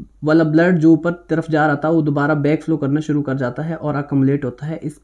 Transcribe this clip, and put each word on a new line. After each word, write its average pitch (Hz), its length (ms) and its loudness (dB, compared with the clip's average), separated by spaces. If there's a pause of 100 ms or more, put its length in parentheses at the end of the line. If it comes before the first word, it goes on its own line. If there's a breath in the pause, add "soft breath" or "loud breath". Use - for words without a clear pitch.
(240)
वाला 156 200 4
ब्लड 165 360 4
जो 156 140 4
ऊपर 160 180 -2 (180)
तरफ 160 220 -2
जा 151 160 2
रहा 147 80 0
था 151 140 -2
वो 165 120 2
दोबारा 147 340 0
बैक 151 280 0
फ्लो 160 140 -2
करना 147 220 0
शुरू 147 220 -2
कर 131 160 -4
जाता 131 260 -4
है 165 120 -6
और 147 200 -4
अक्यूमुलेट 139 500 0
होता 123 200 -8
है 160 120 -6
इस - 260 -10